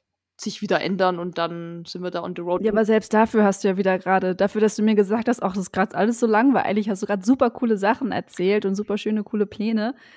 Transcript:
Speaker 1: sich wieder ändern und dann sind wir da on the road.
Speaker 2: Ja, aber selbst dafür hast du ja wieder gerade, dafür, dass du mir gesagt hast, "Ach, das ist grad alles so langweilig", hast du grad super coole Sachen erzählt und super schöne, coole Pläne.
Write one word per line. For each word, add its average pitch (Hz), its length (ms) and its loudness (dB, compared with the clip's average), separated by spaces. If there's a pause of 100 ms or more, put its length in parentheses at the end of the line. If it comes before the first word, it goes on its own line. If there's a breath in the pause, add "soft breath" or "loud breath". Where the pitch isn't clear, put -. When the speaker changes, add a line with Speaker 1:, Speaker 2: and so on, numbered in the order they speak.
(400)
Speaker 1:
sich - 220 -8
wieder - 180 0
ändern 185 380 0
und 175 200 -8
dann 170 460 -8
sind 175 180 -12
wir 180 80 -6
da 175 120 -6
on 175 120 -8
the 175 80 -10
road. 180 220 -2
Speaker 2:
Ja, 214 80 2
aber 214 120 2
selbst 220 300 2
dafür 220 300 4
hast 196 180 2
du 202 60 2
ja 190 80 0
wieder 185 220 2
gerade, 185 360 0
dafür, 202 260 0
dass 214 160 2
du 214 60 0
mir 220 140 4
gesagt 208 320 2
hast, 247 140 0
"Ach, 190 120 -2
das 190 100 -4
ist - 80 -12
grad - 220 -2
alles 233 240 0
so 240 80 2
langweilig", 214 600 2
hast 196 140 -4
du 208 40 -4
grad 202 180 -4
super 247 260 4
coole 226 260 0
Sachen 208 340 0
erzählt 190 540 -2
und 196 100 0
super 208 240 -4
schöne, 214 240 -2
coole 208 240 -2
Pläne. 220 480 -4 (220 loud breath)